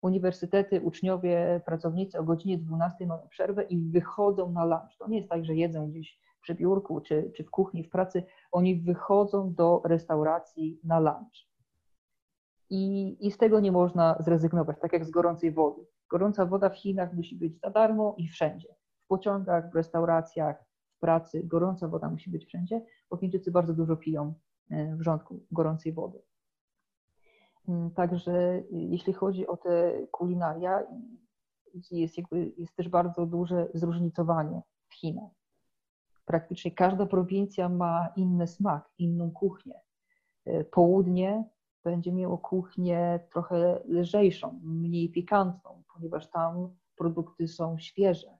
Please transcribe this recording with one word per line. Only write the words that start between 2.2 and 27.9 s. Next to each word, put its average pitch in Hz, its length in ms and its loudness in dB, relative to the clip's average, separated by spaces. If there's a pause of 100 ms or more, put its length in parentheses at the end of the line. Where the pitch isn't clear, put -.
godzinie 170 340 0
dwunastej 165 480 -2
mają 165 220 -6
przerwę 202 340 -2
i 180 160 -2
wychodzą 175 760 0
na 170 120 0
lunch. 165 340 -2
To - 100 -10
nie 220 80 -2
jest 190 140 -6
tak, 170 140 -2
że 160 100 -2
jedzą 160 360 0
gdzieś 160 300 -14 (220)
przy 170 120 -6
biurku 180 460 0
czy, 156 360 -2
czy 156 80 -10
w - 60 -16
kuchni, 180 340 -2
w - 60 -18
pracy. 185 320 -2 (300)
Oni 180 280 4
wychodzą 196 760 2
do 170 300 4
restauracji 165 1000 0
na 165 160 4
lunch. - 520 -2 (1200)
I, 196 420 -2 (100)
i 202 40 2
z - 80 -12
tego 220 220 8
nie 196 120 4
można 175 480 6
zrezygnować, 160 600 2
tak 165 120 -2
jak 165 120 2
z 156 60 -10
gorącej 170 420 2
wody. 151 340 0 (240)
Gorąca 196 360 2
woda 196 240 2
w 190 60 -14
Chinach 190 360 -4
musi 170 240 -8
być 165 240 -6
za 196 100 -6
darmo 214 480 4
i 165 100 -4
wszędzie. - 460 -4 (300)
W - 20 -20
pociągach, 185 640 0
w - 40 -20
restauracjach, 165 880 0 (320)
w - 40 -14
pracy. 165 440 0
Gorąca 175 440 -2
woda 160 220 -4
musi 165 200 -10
być 160 160 -8
wszędzie, 196 380 -6 (260)
bo 180 60 -6
Chińczycy 185 340 -4
bardzo 170 240 2
dużo 160 220 0
piją, 156 380 -4 (360)
e, 156 260 -6
wrzątku 160 540 -4
gorącej 160 420 -2
wody. 165 300 -10 (1500)
Mm, 170 220 -4